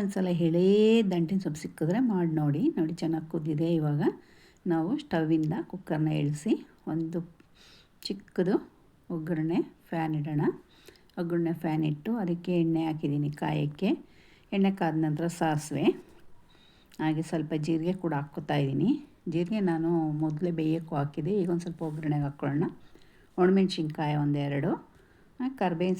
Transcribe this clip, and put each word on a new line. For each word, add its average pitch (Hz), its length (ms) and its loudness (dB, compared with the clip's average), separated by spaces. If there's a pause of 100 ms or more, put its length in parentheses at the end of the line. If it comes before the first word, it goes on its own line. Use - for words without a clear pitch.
ಒಂದು 196 160 -2
ಸಲ 185 140 2 (160)
ಎಳೇ 165 180 4 (480)
ದಂಟಿನ 175 320 2
ಸೊಪ್ಪು - 180 -4
ಸಿಕ್ಕಿದ್ರೆ 180 460 -2
ಮಾಡಿ 175 300 2
ನೋಡಿ. 147 240 2 (160)
ನೋಡಿ, 165 240 0
ಚೆನ್ನಾಗಿ 160 300 -2
ಕುದ್ದಿದೆ. 160 360 -2 (100)
ಇವಾಗ 151 240 2 (720)
ನಾವು 165 180 0 (120)
ಸ್ಟವ್ವಿಂದ 160 520 0 (160)
ಕುಕ್ಕರ್ನ 156 400 -2 (120)
ಇಳಿಸಿ 147 300 0 (400)
ಒಂದು 165 280 -4 (880)
ಚಿಕ್ಕದು 196 480 -2 (580)
ಒಗ್ಗರಣೆ 160 460 0 (300)
ಫ್ಯಾನ್ 160 300 -2
ಇಡೋಣ. 147 220 0 (800)
ಒಗ್ಗರಣೆ 170 400 0
ಫ್ಯಾನ್ 156 300 0
ಇಟ್ಟು 214 200 -4 (120)
ಅದಕ್ಕೆ 175 280 -2 (120)
ಎಣ್ಣೆ 165 240 2
ಹಾಕಿದ್ದೀನಿ 147 420 -2 (120)
ಕಾಯಕ್ಕೆ. 151 480 0 (640)
ಎಣ್ಣೆ 196 160 4 (100)
ಕಾದ 160 120 0 (120)
ನಂತರ 156 220 0 (100)
ಸಾಸಿವೆ, 147 480 0 (1160)
ಹಾಗೆ 156 320 0
ಸ್ವಲ್ಪ 156 200 -2 (160)
ಜೀರಿಗೆ 165 360 0
ಕೂಡ 160 160 0
ಹಾಕ್ಕೊತಾ 147 440 -4
ಇದ್ದೀನಿ. 143 280 2 (400)
ಜೀರಿಗೆ 175 300 -2 (100)
ನಾನು 160 160 0 (380)
ಮೊದಲೇ 156 340 -2
ಬೇಯೋಕ್ಕೂ 160 400 -2
ಹಾಕಿದ್ದೆ. 147 400 -4
ಈಗ 175 160 0
ಒಂದು 170 120 -4
ಸ್ವಲ್ಪ 165 220 -10
ಒಗ್ಗರಣೆಗೆ 151 380 -2
ಹಾಕ್ಕೊಳ್ಳೋಣ. 143 400 -2 (720)
ಒಣಮೆಣ್ಸಿನ್ಕಾಯಿ 165 760 2 (100)
ಒಂದೆರಡು, 143 460 0 (680)
ಆ, 254 60 -2 (140)
ಕರ್ಬೇವಿನ 180 400 0